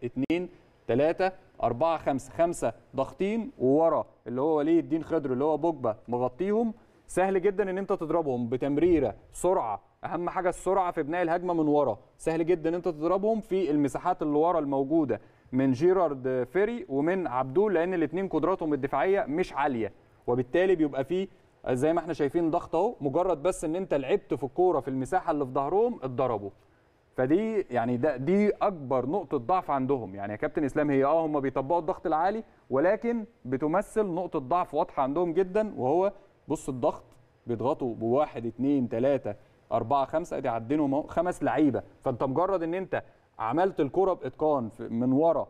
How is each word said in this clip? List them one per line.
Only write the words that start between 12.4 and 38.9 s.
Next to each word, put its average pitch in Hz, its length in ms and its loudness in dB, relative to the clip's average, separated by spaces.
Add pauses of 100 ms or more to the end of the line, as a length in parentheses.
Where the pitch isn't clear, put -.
جدًا 165 240 0
ان 165 60 0
انت 175 120 -4
تضربهم 185 540 0
في 185 300 -2
المساحات 147 500 0
اللي 147 160 0
ورا 165 220 4
الموجودة 139 640 0 (300)
من 135 200 4
جيرارد 131 840 2
فيري 214 360 0
ومن 156 380 0
عبدول، 135 460 0
لان 170 200 2
الاتنين 175 340 -2
قدراتهم 160 460 0
الدفاعية 147 540 0
مش 160 260 -2
عالية، 127 380 -2 (360)
وبالتالي 160 480 2
بيبقى 139 280 0
فيه 185 240 -2 (420)
زي 131 240 2
ما 170 60 0
احنا 160 140 -4
شايفين 156 380 0
ضغط - 240 -2
اهو. 208 260 0
مجرد 151 420 0
بس 180 220 -2
ان 160 100 -2
انت 185 180 -4
لعبت 151 400 0
في 139 100 -4
الكورة 165 360 2
في 123 80 -4
المساحة 139 440 -2
اللي 143 140 0
في 127 60 -8
ظهرهم 175 520 0
اتضربوا. 120 460 -2 (640)
فدي 190 560 2
يعني 120 260 0
ده، 135 200 0
دي 190 320 2
اكبر 139 560 -2
نقطة 160 320 -2
ضعف 160 340 -2
عندهم. 131 440 -2
يعني 98 160 -6
يا 107 60 -6
كابتن 151 260 -2
اسلام 147 280 0
هي 135 140 4
اه 160 200 2
هم 151 140 -2
بيطبقوا 139 400 0
الضغط 170 260 -4
العالي، 180 380 0 (260)
ولكن 208 560 2 (200)
بتمثل 156 600 0
نقطة 175 340 -4
ضعف 165 340 -2
واضحة 151 300 0
عندهم 160 300 0
جدًا، 190 440 0
وهو 170 360 2 (340)
بص 151 220 -4
الضغط 131 340 -2 (440)
بيضغطوا 120 480 -2
بواحد، 117 500 0
اتنين، 127 440 0
تلاتة، 127 440 0 (380)